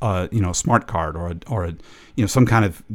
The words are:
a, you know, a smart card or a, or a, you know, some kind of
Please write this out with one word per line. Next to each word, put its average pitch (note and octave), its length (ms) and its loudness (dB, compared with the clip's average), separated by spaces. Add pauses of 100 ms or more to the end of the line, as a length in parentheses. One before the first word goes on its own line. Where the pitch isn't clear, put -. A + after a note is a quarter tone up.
a, F#2 320 -2
you A2+ 80 2
know, F2+ 100 2
a E2+ 40 -4
smart - 320 0
card D#2+ 280 -4
or F2 180 -6
a, E2+ 40 -8 (120)
or G2+ 180 -2
a, E2+ 60 -6 (440)
you B2+ 60 0
know, G2+ 40 2
some B2 200 4
kind A#2 180 4
of F#2 180 -4 (120)